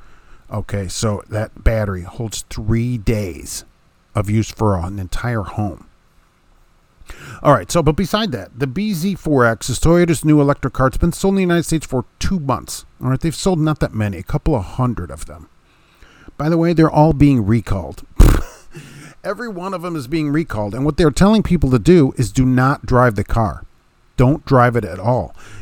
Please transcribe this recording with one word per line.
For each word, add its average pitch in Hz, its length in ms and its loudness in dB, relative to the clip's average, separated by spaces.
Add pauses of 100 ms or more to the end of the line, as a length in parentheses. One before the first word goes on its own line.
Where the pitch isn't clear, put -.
(520)
Okay, 101 360 -6
so 104 420 -4
that 107 340 -8
battery 101 400 -2
holds 104 460 -10
three 117 480 -4
days 101 680 -6 (500)
of 104 140 -2
use 107 200 0
for 104 260 0
an 92 220 -6
entire 107 460 -4
home. 95 420 -8 (1600)
All 147 100 6
right, 95 160 0
so, 170 140 0
but 151 120 2
beside 208 360 -2
that, 107 260 -10
the 135 100 -4
B 196 260 -4
Z 180 220 -4
four 139 300 2
X 113 240 -2
is 123 100 -4
Toyota's 170 440 2
new 151 160 4
electric 139 340 0
car. 131 140 2
It's 127 100 -4
been 170 140 0
sold 196 220 -2
in - 20 0
the 196 60 0
United 170 220 0
States 160 220 -4
for 127 200 -4 (140)
two 190 200 -2
months. 127 460 -6 (180)
All - 60 -2
right, 143 100 -2
they've 165 160 -4
sold - 240 0
not 151 220 0
that 147 120 -2
many, 104 240 -4
a 92 60 -10
couple 147 320 -2
of 104 80 -2
hundred 104 480 -6
of - 140 -14
them. 78 240 -18 (880)
By 147 100 -4
the 165 100 2
way, 165 140 2
they're 156 180 4
all 156 220 4
being 135 340 4
recalled. 101 580 -2 (140)
<laughs> - 1080 2
Every 208 240 -6
one 185 240 -8
of 175 80 -6
them 170 160 -6
is 127 100 -8
being 151 220 -2
recalled, 107 440 -2
and 127 120 -2
what 147 100 0
they're 156 160 4
telling 202 320 4
people 151 280 0
to 127 80 4
do 147 360 6
is 117 160 -2
do 131 140 2
not 127 400 2
drive 123 300 4
the 101 100 -2
car. 107 400 -2 (500)
Don't 127 300 2
drive 120 320 4
it 104 80 -2
at 80 140 -10
all. 104 360 -2 (260)